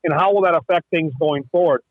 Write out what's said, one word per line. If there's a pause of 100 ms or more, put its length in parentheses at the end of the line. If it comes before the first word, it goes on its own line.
And
how
will
that
affect
things
going
forward? (100)